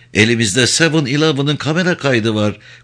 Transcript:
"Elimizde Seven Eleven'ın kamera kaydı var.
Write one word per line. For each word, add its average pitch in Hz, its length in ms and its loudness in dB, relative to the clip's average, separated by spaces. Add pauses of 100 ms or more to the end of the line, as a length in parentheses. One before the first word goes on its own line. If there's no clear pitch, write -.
(140)
"Elimizde 113 520 2
Seven 156 400 0
Eleven'ın 147 500 0
kamera 165 400 -2
kaydı 113 380 0
var. 104 220 -2 (280)